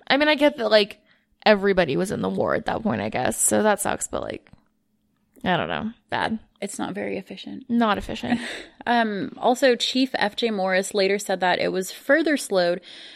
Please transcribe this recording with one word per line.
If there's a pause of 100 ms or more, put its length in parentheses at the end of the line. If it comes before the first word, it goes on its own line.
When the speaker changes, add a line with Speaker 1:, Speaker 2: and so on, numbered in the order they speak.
Speaker 1:
I
mean,
I
get
that,
like, (480)
everybody
was
in
the
war
at
that
point,
I
guess.
So
that
sucks,
but,
like, (960)
I
don't
know. (200)
Bad. (220)
Speaker 2:
It's
not
very
efficient.
Speaker 1:
Not
efficient.
Speaker 2:
<laughs> (340)
Um,
also,
Chief
F
J
Morris
later
said
that
it
was
further
slowed (360)